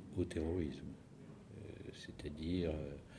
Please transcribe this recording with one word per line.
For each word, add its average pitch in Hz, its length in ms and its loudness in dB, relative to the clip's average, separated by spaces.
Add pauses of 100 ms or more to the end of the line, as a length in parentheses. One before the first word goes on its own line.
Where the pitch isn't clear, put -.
(160)
au 90 80 6
terrorisme, 80 640 2
euh, - 1040 -10
c'est-à-dire, 80 800 2
euh, 73 240 2 (240)